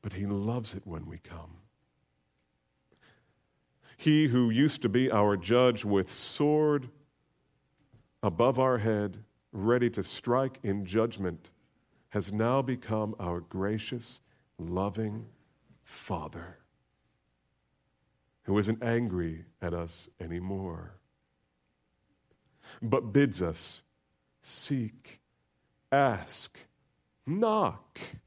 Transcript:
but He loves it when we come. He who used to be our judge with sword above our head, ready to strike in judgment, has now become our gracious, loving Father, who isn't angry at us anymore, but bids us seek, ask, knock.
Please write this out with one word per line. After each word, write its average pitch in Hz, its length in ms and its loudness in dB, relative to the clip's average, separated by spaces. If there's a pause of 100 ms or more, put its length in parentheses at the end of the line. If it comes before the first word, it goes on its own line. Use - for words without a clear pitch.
but 98 120 -10
He 101 120 -6
loves 104 480 -4
it 98 120 -12
when 85 200 -10
we 80 140 -14
come. 82 380 -16 (2500)
He 156 320 6
who 123 220 4
used 135 340 2
to 117 60 4
be 127 220 2
our 104 260 4
judge 117 460 4
with 101 280 2
sword 147 800 0 (1300)
above 117 360 4
our 131 180 4
head, 104 460 0 (280)
ready 117 380 2
to 107 140 -4
strike 131 580 -2
in 101 240 -2
judgment, 98 640 -2 (600)
has 98 220 -4
now 117 300 0
become 110 580 -2
our 87 200 -4
gracious, 104 840 -6 (380)
loving 101 680 -4 (580)
Father, 85 760 -10 (1900)
who 98 160 0
isn't 110 240 0
angry 92 640 -2 (160)
at 85 120 -4
us 85 360 -8 (120)
anymore, 87 720 -8 (1900)
but 117 300 0
bids 107 300 4
us - 420 -6 (580)
seek, - 800 -6 (720)
ask, 123 680 0 (680)
knock. 208 720 0 (280)